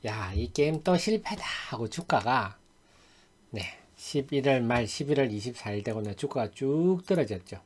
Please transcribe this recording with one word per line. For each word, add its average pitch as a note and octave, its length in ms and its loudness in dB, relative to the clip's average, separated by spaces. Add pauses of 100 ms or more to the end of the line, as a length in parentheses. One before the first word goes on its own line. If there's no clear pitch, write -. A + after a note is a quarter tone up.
"야, G#2+ 300 -6
이 A#2+ 160 -2
게임 D3+ 320 2
또 F3+ 120 4
실패다." G#3+ 460 0 (280)
하고 A2 180 -4
주가가, A#2+ 680 0 (920)
네, G#2+ 120 -8 (340)
십일월 C#3 640 2
말, A#2+ 260 2
십일월 C#3 460 2
이십사일 G#2 500 -4
되고는 G#2+ 340 -4
주가가 A#2+ 360 -2
쭉 E3 540 2
떨어졌죠. G#2+ 600 0